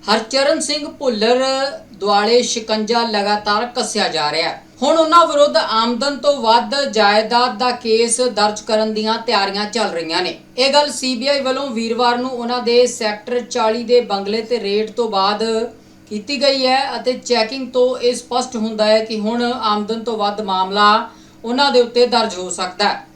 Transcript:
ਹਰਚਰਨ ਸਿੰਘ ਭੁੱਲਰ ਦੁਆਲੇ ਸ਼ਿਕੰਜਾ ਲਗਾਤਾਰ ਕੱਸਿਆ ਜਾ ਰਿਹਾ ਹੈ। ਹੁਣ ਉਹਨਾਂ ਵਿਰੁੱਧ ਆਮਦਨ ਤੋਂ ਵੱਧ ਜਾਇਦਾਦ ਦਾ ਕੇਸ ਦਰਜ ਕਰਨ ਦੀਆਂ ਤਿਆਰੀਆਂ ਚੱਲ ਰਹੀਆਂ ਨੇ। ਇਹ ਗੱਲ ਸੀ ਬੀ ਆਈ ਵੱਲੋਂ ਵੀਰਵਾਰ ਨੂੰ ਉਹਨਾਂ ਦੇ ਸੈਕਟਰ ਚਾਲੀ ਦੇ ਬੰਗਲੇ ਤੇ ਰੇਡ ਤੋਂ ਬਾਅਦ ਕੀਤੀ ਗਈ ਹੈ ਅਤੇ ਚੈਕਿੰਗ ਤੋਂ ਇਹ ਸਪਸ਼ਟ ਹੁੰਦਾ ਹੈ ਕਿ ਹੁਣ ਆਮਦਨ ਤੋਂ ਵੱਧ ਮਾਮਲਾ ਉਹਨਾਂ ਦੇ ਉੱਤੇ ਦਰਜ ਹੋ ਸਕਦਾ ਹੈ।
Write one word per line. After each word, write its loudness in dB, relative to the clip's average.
ਹਰਚਰਨ 0
ਸਿੰਘ -4
ਭੁੱਲਰ 0
ਦੁਆਲੇ 2
ਸ਼ਿਕੰਜਾ -2
ਲਗਾਤਾਰ -2
ਕੱਸਿਆ -2
ਜਾ -2
ਰਿਹਾ -2
ਹੈ। -12
ਹੁਣ 2
ਉਹਨਾਂ 6
ਵਿਰੁੱਧ 4
ਆਮਦਨ 0
ਤੋਂ 2
ਵੱਧ 2
ਜਾਇਦਾਦ 2
ਦਾ 0
ਕੇਸ 0
ਦਰਜ 0
ਕਰਨ 0
ਦੀਆਂ -2
ਤਿਆਰੀਆਂ 0
ਚੱਲ -2
ਰਹੀਆਂ -4
ਨੇ। -4
ਇਹ 2
ਗੱਲ 4
ਸੀ -4
ਬੀ -6
ਆਈ 0
ਵੱਲੋਂ -2
ਵੀਰਵਾਰ 0
ਨੂੰ -4
ਉਹਨਾਂ -4
ਦੇ 4
ਸੈਕਟਰ -4
ਚਾਲੀ -2
ਦੇ 4
ਬੰਗਲੇ -4
ਤੇ -2
ਰੇਡ -2
ਤੋਂ -2
ਬਾਅਦ 0
ਕੀਤੀ -6
ਗਈ 2
ਹੈ 2
ਅਤੇ -2
ਚੈਕਿੰਗ -2
ਤੋਂ 2
ਇਹ 0
ਸਪਸ਼ਟ -6
ਹੁੰਦਾ -2
ਹੈ 4
ਕਿ -6
ਹੁਣ -2
ਆਮਦਨ -2
ਤੋਂ -4
ਵੱਧ -2
ਮਾਮਲਾ 2
ਉਹਨਾਂ 2
ਦੇ 6
ਉੱਤੇ 4
ਦਰਜ 0
ਹੋ -8
ਸਕਦਾ -4
ਹੈ। -4